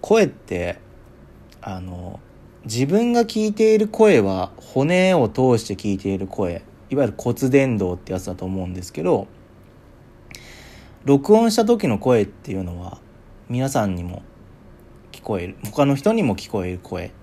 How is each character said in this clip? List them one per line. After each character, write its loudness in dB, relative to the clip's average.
声 4
っ -4
て、 -8
あ -10
の、 -14
自 -2
分 2
が 4
聞 -2
い -2
て 4
い 4
る 2
声 4
は -2
骨 0
を 2
通 2
し -4
て -6
聞 -4
い -2
て -6
い -2
る -8
声、 -6
い -4
わ 2
ゆ 0
る -8
骨 -4
伝 4
導 -2
っ -14
て -12
や -4
つ -12
だ -8
と -10
思 -6
う -8
ん -10
で -10
す -16
け -8
ど、 0
録 6
音 4
し -2
た 2
時 2
の 0
声 4
っ 2
て -16
い -6
う -6
の -10
は -14
皆 -2
さ 0
ん -2
に -8
も -12
聞 -20
こ -6
え -8
る、 -14
他 0
の 2
人 0
に 0
も 0
聞 -16
こ -4
え -6
る -8
声 -10